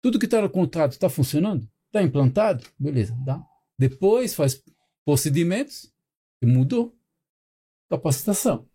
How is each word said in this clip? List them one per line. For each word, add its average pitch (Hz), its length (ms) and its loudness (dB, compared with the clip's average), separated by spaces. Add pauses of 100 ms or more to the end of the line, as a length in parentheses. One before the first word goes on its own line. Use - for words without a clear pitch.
Tudo 247 160 0
que 214 100 0
tá 220 140 2
no 196 80 0
contrato 165 480 -2
tá 185 100 0
funcionando? 156 580 -2 (240)
Tá 208 120 0
implantado? 143 600 2 (140)
Beleza, 123 460 -2
dá. 131 180 -6 (360)
Depois 196 560 0
faz 139 280 -2 (420)
procedimentos, 165 880 -2 (500)
que 120 60 0
mudou, 147 480 2 (960)
capacitação. 170 840 -2